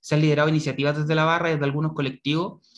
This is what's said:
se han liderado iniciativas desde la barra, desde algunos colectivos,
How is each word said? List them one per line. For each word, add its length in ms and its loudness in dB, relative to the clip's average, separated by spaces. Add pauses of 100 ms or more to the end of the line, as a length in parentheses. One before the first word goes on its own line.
se 120 -2
han 60 2
liderado 300 2
iniciativas 480 0
desde 160 0
la 100 2
barra, 240 0
desde 160 0
algunos 300 -2
colectivos, 680 -4 (180)